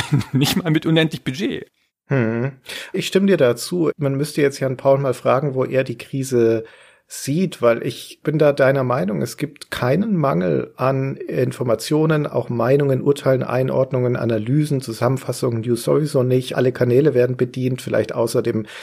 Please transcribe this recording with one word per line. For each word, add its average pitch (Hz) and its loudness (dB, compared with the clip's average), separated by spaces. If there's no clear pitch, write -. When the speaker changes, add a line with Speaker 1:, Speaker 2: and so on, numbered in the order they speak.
Speaker 1:
<laughs> 135 0
nicht 135 2
mal 175 -2
mit 156 0
unendlich 160 2
Budget. 135 -6
Speaker 2:
Hm. 120 -2
Ich 175 -4
stimme 196 2
dir 190 4
dazu. 143 0
Man 139 -2
müsste 151 -2
jetzt 139 0
Jan 131 -2
Paul 139 2
mal 135 0
fragen, 131 0
wo 131 2
er 131 0
die 123 -8
Krise 120 0
sieht, - -4
weil 117 2
ich - -12
bin 151 0
da 147 4
deiner 135 2
Meinung, 147 -2
es 123 -6
gibt - -10
keinen 180 0
Mangel 156 0
an 135 -2
Informationen, 147 0
auch 127 -4
Meinungen, 131 2
Urteilen, 131 2
Einordnungen, 127 0
Analysen, 123 0
Zusammenfassungen, 123 -2
News 117 -2
sowieso 143 2
nicht. 127 0
Alle 127 2
Kanäle 127 2
werden 123 2
bedient, 127 -2
vielleicht 110 -2
außer 120 0
dem 110 -2